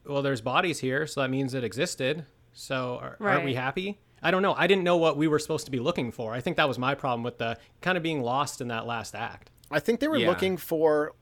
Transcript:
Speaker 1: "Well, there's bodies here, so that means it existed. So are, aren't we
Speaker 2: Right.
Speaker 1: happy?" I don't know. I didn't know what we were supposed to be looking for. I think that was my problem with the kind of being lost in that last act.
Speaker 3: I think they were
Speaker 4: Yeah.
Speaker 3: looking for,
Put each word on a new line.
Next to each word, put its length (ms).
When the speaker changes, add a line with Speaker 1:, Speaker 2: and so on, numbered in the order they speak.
Speaker 1:
"Well, 160
there's 200
bodies 380
here, 260
so 160
that 80
means 240
it 100
existed. 640
So 480
are, 180
aren't 260
we 60
Speaker 2:
Right. 100
Speaker 1:
happy?" 380
I 80
don't 100
know. 120
I 140
didn't 160
know 140
what 200
we 100
were 120
supposed 260
to 60
be 80
looking 320
for. 220
I 80
think 160
that 100
was 120
my 160
problem 280
with 160
the 180
kind 160
of 60
being 180
lost 400
in 80
that 160
last 300
act. 340
Speaker 3:
I 100
think 200
they 80
were 100
Speaker 4:
Yeah. 100
Speaker 3:
looking 300
for, 640